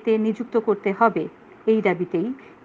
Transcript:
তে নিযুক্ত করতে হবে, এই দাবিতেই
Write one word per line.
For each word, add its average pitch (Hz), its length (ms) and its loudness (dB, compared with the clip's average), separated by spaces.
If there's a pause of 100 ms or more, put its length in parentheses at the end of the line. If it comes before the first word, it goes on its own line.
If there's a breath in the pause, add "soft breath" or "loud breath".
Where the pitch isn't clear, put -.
তে 220 140 2
নিযুক্ত 220 400 -4
করতে 202 420 0
হবে, 175 240 2 (420)
এই 220 160 4
দাবিতেই 180 460 -2 (360 loud breath)